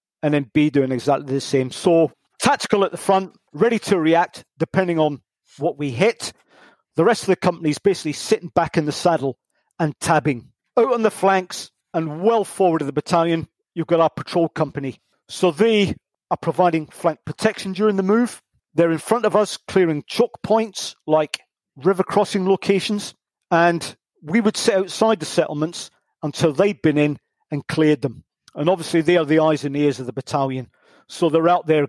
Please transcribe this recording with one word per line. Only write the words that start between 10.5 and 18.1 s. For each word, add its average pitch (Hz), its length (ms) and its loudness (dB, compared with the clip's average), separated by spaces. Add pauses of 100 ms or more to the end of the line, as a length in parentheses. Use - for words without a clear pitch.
Out 247 160 4
on 233 100 0
the 208 80 2
flanks 190 600 -2 (220)
and 160 280 -4
well 214 220 2
forward 170 380 0
of 143 60 -6
the 139 60 -6
battalion, 165 540 -2 (260)
you've 160 140 -6
got 170 120 2
our 160 100 4
patrol 165 400 -4
company. 139 500 -6 (300)
So 180 220 0
they 196 440 2 (340)
are 175 80 -2
providing 165 500 0
flank - 380 -4
protection 196 480 -4
during 202 220 0
the 190 80 0
move. 220 380 0 (320)